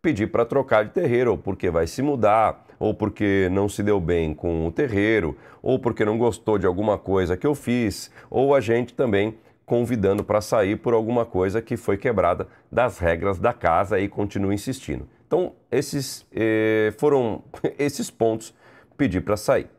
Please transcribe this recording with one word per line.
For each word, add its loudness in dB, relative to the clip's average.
pedir 0
pra 2
trocar 2
de -10
terreiro, 2
ou 2
porque -4
vai 2
se -8
mudar, 2
ou 0
porque 0
não 0
se -6
deu 2
bem 0
com -2
o -4
terreiro, 0
ou 0
porque -2
não 0
gostou 0
de 0
alguma 2
coisa 0
que -4
eu 2
fiz, -4
ou 2
a 4
gente -2
também 0
convidando 0
pra 0
sair 0
por -2
alguma 0
coisa -2
que -8
foi -2
quebrada 0
das 0
regras 0
da 0
casa 0
e -2
continua -2
insistindo. -8
Então, 0
esses, -4
eh, 2
foram 2
<laughs> -4
esses -4
pontos -2
pedir 0
pra -2
sair. 0